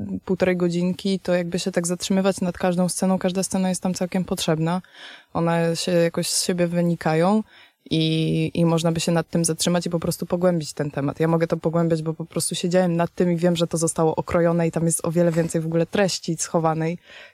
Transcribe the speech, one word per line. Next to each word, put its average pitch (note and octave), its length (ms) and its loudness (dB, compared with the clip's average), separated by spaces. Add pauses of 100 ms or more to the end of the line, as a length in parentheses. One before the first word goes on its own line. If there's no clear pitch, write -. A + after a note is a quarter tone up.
(260)
półtorej F#3 320 0
godzinki, F3+ 600 0
to F3+ 140 -2
jakby F3 260 -2
się F#3 120 -4
tak F3 160 0
zatrzymywać F#3+ 540 0
nad F3+ 160 -2
każdą F3+ 320 2
sceną, F#3 300 0
każda F#3 240 -2
scena F#3 260 0
jest F#3 140 -4
tam F#3 100 0
całkiem F3+ 320 -2
potrzebna. E3+ 560 0 (520)
One E3+ 420 0
się F#3 160 -4
jakoś E3+ 380 2
z - 140 -2
siebie F3 240 2
wynikają. E3+ 760 2 (480)
I, D#3+ 640 0
i E3+ 120 2
można E3 260 2
by E3 80 -2
się F3 120 0
nad E3 180 0
tym E3+ 160 0
zatrzymać F3 400 0
i F3+ 40 -6
po E3+ 100 -2
prostu F3 260 -4
pogłębić F3 480 0
ten D3 180 -4
temat. C#3 280 -4
Ja D#3+ 80 2
mogę E3 200 2
to E3+ 100 -2
pogłębiać, E3 460 0
bo D#3+ 100 -4
po D#3+ 120 -10
prostu - 300 -4
siedziałem F3+ 400 2
nad E3+ 200 0
tym F3+ 160 2
i E3+ 60 2
wiem, F3 180 2
że E3 120 0
to E3+ 100 -2
zostało D#3+ 380 0
okrojone E3+ 520 2
i E3 40 -2
tam E3 140 0
jest E3 200 0
o E3+ 60 -2
wiele E3+ 200 4
więcej E3 300 0
w D#3+ 40 -4
ogóle E3 200 0
treści F3+ 520 -2
schowanej, D#3+ 600 0 (360)